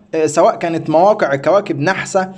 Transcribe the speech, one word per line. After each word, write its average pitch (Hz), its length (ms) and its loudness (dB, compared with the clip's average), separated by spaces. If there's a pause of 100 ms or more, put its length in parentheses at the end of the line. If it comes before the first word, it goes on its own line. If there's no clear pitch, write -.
(140)
آه، 156 120 0
سواء 170 300 2
كانت 165 340 -6
مواقع 165 460 2
كواكب 160 440 0
نحسه 185 580 -2